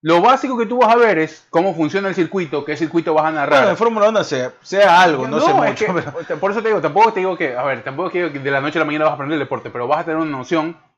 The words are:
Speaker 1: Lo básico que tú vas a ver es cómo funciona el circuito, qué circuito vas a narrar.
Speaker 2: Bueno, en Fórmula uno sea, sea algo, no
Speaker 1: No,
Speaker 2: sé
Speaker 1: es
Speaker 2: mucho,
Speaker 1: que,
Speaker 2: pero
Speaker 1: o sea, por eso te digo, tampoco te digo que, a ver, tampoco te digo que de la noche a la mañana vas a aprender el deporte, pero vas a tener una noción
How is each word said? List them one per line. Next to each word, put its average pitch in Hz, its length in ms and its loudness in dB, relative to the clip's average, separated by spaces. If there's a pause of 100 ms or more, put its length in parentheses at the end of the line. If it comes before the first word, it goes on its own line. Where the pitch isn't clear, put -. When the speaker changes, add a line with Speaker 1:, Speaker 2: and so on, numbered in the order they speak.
Speaker 1:
Lo 165 160 4
básico 254 380 2
que 233 80 0
tú 240 140 -4
vas 226 120 4
a 233 40 6
ver 220 240 4
es 156 320 -6
cómo 175 240 0
funciona 170 320 -2
el 180 80 -4
circuito, 160 500 -4
qué 151 100 -6
circuito 165 380 -2
vas 156 120 2
a 160 60 0
narrar. 147 280 2
Speaker 2:
Bueno, 127 100 4
en - 80 -2
Fórmula 220 320 2
uno 214 140 0
sea, 127 280 -4 (120)
sea 185 360 4
algo, 147 280 2
no 143 100 -4
Speaker 1:
No, 285 80 0
Speaker 2:
sé 370 60 4
Speaker 1:
es 392 60 4
Speaker 2:
mucho, 220 280 0
Speaker 1:
que, 185 80 -2
Speaker 2:
pero 151 240 -6
Speaker 1:
o 170 60 -12
sea, 165 140 -6
por 190 140 -2
eso 220 120 -4
te 220 60 -2
digo, 202 120 0
tampoco 180 320 2
te 190 60 -4
digo 185 180 -2
que, 135 180 -4
a 123 80 -4
ver, 135 200 -4
tampoco 143 260 -6
te - 80 -6
digo 175 160 -2
que 139 60 -8
de 135 100 -4
la 139 120 0
noche 151 180 -4
a - 20 2
la 156 40 2
mañana 151 200 -2
vas 151 60 2
a - 40 -4
aprender 139 200 -6
el 147 60 -2
deporte, 127 280 -6
pero 120 180 -6
vas 151 120 0
a 170 60 -6
tener 160 140 -4
una 160 120 -4
noción 156 440 -4 (220)